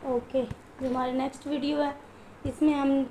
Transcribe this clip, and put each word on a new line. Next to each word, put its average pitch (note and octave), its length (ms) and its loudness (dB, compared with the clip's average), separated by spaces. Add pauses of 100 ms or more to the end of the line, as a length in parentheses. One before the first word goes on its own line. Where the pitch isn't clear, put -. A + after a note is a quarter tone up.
ओके, B3 340 0
जो - 440 -8
हमारी B3+ 260 0
next C4+ 340 -2
video C#4+ 340 0
है, C#4+ 140 0 (500)
इसमें D4+ 280 4
हम C#4 380 4